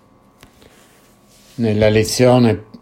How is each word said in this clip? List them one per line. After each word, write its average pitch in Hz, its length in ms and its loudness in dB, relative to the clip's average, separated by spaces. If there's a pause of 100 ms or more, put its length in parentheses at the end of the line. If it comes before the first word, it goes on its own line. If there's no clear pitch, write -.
(1600)
Nella 107 340 -2
lezione 113 760 0 (180)